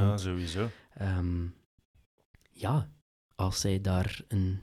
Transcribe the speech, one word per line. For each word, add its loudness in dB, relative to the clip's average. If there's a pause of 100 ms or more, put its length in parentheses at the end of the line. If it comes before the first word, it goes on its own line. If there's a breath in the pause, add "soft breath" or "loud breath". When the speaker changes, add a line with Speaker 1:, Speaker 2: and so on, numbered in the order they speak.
Speaker 1:
Ja, 6
Speaker 2:
want, 2
Speaker 1:
sowieso. -2 (260 soft breath)
Speaker 2:
ehm, -2 (1040)
ja, -2 (460)
als 0
zij 2
daar 0
een, 0